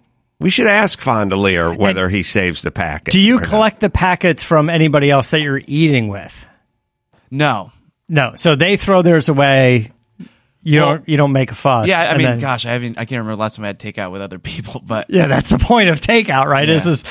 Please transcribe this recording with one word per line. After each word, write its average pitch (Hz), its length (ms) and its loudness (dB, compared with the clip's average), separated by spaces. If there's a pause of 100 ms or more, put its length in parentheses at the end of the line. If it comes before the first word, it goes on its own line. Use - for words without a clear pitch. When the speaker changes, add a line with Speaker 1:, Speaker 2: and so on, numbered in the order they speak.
(380)
Speaker 1:
we 165 120 0
should 233 180 2
ask 208 320 2
Fondelier 98 760 0
whether 95 300 0
Speaker 2:
And 92 80 0
Speaker 1:
he 98 80 0
saves 90 400 -2
the - 80 -6
packets 78 420 -6
Speaker 2:
do 185 80 4
you 226 180 4
Speaker 1:
or - 20 0
not. - 80 -6
Speaker 2:
collect 214 320 0
the 202 100 0
packets 180 540 -2
from 156 260 2
anybody 151 400 2
else 139 220 0
that 156 80 0
you're 139 260 -4
eating 143 420 0
with? - 380 -12 (840)
Speaker 3:
No. 131 420 -2 (360)
Speaker 2:
No. 143 280 0
So 160 200 2
they 180 200 2
throw 190 260 2
theirs 165 260 4
away. 135 600 2 (720)
You 151 180 4
Speaker 3:
Well, 147 160 2
Speaker 2:
don't, - 120 -12
you 156 80 0
don't 143 160 2
make 135 180 0
a 120 40 -12
fuss. 131 340 0
Speaker 3:
Yeah, 180 120 2
I 170 60 2
Speaker 2:
And 151 120 0
Speaker 3:
mean, 127 80 2
Speaker 2:
then 120 140 0
Speaker 3:
gosh, 120 260 -4
I 117 60 -4
haven't, 120 260 -6
I 117 60 -6
can't 123 160 -8
remember 110 160 -8
the 101 40 -8
last 107 160 -6
time 107 80 -12
I 101 40 -6
had 98 100 -10
takeout 104 340 -10
with 95 100 -10
other 92 160 -12
<laughs> - 20 -18
people, - 440 -14
but 110 240 -6
Speaker 2:
Yeah, 175 180 2
that's 135 240 0
the - 80 2
point 220 300 2
of 156 120 0
takeout, 170 460 0
right? 147 220 0
Is, 156 180 2
Speaker 3:
Yeah. 170 60 0
Speaker 2:
is, - 180 -4